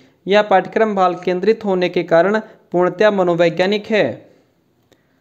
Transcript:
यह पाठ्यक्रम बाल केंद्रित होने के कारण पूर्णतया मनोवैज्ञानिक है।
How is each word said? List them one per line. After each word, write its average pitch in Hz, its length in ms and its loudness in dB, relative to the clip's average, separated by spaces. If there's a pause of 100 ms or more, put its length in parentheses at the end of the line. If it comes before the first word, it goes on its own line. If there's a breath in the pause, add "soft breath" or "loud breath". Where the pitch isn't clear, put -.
(260 soft breath)
यह 208 160 2
पाठ्यक्रम 208 520 0
बाल 180 200 0
केंद्रित 190 500 -2
होने 185 240 0
के 175 160 -4
कारण 175 340 2 (340 loud breath)
पूर्णतया 180 380 2
मनोवैज्ञानिक 180 760 0
है। 208 180 0 (1160)